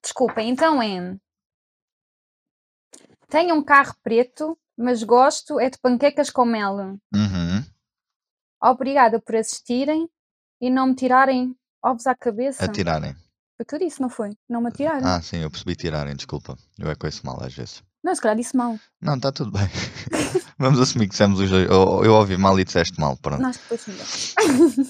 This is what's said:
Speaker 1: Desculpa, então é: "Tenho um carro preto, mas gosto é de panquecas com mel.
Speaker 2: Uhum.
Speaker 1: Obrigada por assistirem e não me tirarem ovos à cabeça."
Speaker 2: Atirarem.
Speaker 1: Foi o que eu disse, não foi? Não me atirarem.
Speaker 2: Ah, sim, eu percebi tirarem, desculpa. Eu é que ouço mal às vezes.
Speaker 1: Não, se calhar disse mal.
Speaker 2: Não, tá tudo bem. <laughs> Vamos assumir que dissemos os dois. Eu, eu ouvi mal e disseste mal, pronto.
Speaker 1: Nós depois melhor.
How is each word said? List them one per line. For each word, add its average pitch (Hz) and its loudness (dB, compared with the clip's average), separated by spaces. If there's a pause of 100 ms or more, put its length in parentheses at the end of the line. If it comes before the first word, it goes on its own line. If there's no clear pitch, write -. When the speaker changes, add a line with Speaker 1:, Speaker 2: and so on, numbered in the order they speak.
Speaker 1:
Desculpa, - -4
então 269 0
é: 185 -6 (2250)
"Tenho 330 2
um 294 0
carro 277 2
preto, 254 -2 (220)
mas 240 -2
gosto 254 2
é 254 0
de - -20
panquecas 277 0
com 254 0
mel. 208 -2 (400)
Speaker 2:
Uhum. 92 0 (960)
Speaker 1:
Obrigada 254 2
por - -6
assistirem 277 -2 (540)
e 247 -2
não 262 2
me 262 2
tirarem 254 2 (280)
ovos 233 -2
à 254 0
cabeça." 247 -4
Speaker 2:
Atirarem. 78 -2
Speaker 1:
Foi - -20
o - -8
que 285 -10
eu 311 -6
disse, 339 -6
não 254 -4
foi? 208 -8 (180)
Não 233 -4
me 240 -2
atirarem. 277 -4
Speaker 2:
Ah, 90 0
sim, 85 -10
eu 80 -6
percebi 87 -8
tirarem, 73 -6
desculpa. 69 -12 (220)
Eu 80 -8
é 76 -6
que - -14
ouço - -10
mal 127 -10
às 131 -12
vezes. - -16 (200)
Speaker 1:
Não, 359 -4
se - -10
calhar 220 -2
disse 240 -6
mal. 240 -4 (200)
Speaker 2:
Não, 147 -4
tá 135 -2
tudo 120 -8
bem. 101 -2
<laughs> - -6
Vamos 131 4
assumir 120 2
que 95 -6
dissemos 98 2
os 95 2
dois. 92 4
Eu, 92 6
eu 110 8
ouvi 98 4
mal 95 4
e 92 2
disseste 85 -2
mal, 71 0
pronto. 71 -4
Speaker 1:
Nós 254 -4
depois - -10
melhor. 269 2